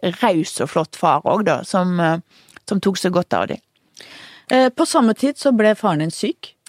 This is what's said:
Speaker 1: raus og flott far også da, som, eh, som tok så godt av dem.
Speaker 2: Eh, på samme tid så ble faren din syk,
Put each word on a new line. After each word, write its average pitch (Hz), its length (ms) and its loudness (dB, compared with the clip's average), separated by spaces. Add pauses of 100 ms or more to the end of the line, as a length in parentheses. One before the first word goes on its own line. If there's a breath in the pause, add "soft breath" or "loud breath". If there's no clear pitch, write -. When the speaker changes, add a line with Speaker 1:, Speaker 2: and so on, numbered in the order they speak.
(240)
Speaker 1:
raus 175 380 0
og - 80 -4
flott - 260 -4
far 147 300 2
også 208 200 0
da, 156 180 2
som, 180 360 -2
eh, 165 180 0 (480 soft breath)
som 202 140 -2
tok 190 160 0
så 180 160 -2
godt 180 220 -2
av 92 160 0
dem. - 80 -8 (960 loud breath)
Speaker 2:
Eh, 254 180 4
på 302 160 -2
samme 233 320 2
tid 277 180 -2
så - 160 0
ble 214 240 4
faren 175 240 0
din 160 120 -2
syk, - 420 -8 (160)